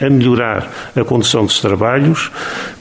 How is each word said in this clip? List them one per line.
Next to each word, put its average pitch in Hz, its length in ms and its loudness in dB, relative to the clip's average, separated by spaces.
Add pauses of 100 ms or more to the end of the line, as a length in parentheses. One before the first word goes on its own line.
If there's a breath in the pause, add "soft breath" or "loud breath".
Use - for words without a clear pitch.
a 135 80 2
melhorar 120 840 0
a 120 80 2
condução 117 420 0
dos - 140 0
trabalhos, 123 720 0 (500 loud breath)